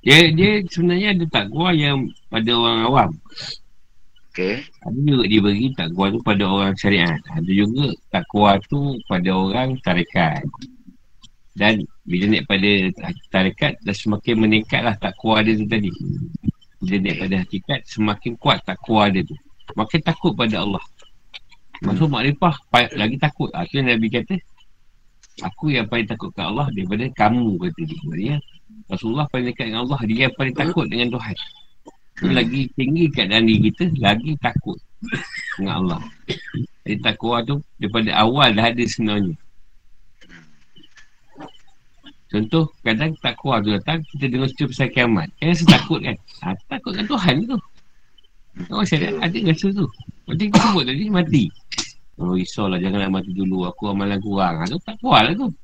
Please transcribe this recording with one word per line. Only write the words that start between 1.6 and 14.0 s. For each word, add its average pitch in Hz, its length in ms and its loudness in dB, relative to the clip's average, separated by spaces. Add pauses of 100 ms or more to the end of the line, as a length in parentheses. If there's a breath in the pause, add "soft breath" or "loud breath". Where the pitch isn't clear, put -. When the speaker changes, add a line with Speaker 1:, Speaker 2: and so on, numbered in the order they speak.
Speaker 1:
yang 143 320 2 (240)
pada 113 240 0
orang 117 320 2
awam. 123 220 4 (1200 loud breath)
Speaker 2:
Okey. 101 320 -4 (220)
Speaker 1:
Ada 120 180 -4
juga 135 240 4
dia 107 140 6
bagi 104 340 2
takwa 87 320 0
tu 104 160 -2
pada 101 240 2
orang 98 320 2
syariat. 87 480 2
Ada 82 240 -4
juga 113 400 2 (160)
takwa 101 560 4
tu 143 400 -2
pada 92 320 0
orang 117 480 -2
tarekat. 87 560 0 (1080)
Dan 104 320 0 (240)
bila 90 240 0
naik 82 160 0
pada 101 240 2 (580)
tarekat, 95 540 0
dah 104 100 -4
semakin 107 460 -2